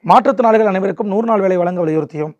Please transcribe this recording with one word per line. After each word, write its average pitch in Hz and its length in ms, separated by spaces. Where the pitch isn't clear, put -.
மாற்றுத்திறனாளிகள் 220 680
அனைவருக்கும் 190 340
நூறு 214 200
நாள் 220 140
வேலை 185 160
வழங்க 175 280
வலியுறுத்தியும் 156 560